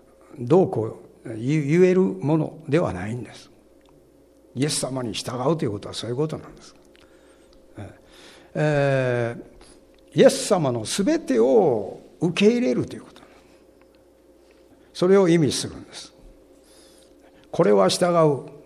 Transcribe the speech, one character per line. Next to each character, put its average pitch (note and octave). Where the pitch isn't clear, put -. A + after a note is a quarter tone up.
ー、 A#2+
ど F3
う F3+
こ A2
う C#3
言-、 C3+
言 E3+
え F#3
る F#3
も F#3
の -
で D3
は F3+
な F#2
い A2+
ん B2
で -
す。 -
イ B2+
エ D3+
ス D#3
様 C3
に A2
従 A#2+
う E3+
と D#3+
い -
う G#2+
こ G2+
と -
は G2+
そ -
う -
い A#2+
う -
こ D3+
と D3
な -
ん -
で -
す。 -
え C3+
ー、 C3+
イ F3+
エ F3
ス -
様 F3+
の A2+
す F#3+
べ D#4
て C4
を G3
受 F3+
け A3+
入 B3
れ B3+
る F3+
と -
い -
う -
こ -
と。 -
そ -
れ F#3+
を F#3+
意 E3+
味 D3
す -
る -
ん -
で -
す。 -
こ -
れ G3
は G3
従 -
う。 D#3+